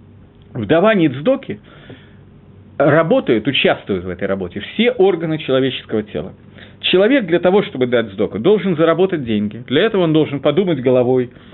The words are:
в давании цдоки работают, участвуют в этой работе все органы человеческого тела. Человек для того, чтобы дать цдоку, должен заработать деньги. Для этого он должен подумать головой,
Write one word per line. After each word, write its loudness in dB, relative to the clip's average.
в -6
давании 4
цдоки -4
работают, 2
участвуют 0
в -8
этой -6
работе -4
все -2
органы 0
человеческого -2
тела. -10
Человек 2
для 0
того, 2
чтобы -4
дать -2
цдоку, -4
должен 0
заработать 0
деньги. -4
Для 0
этого 0
он 0
должен 0
подумать 0
головой, 2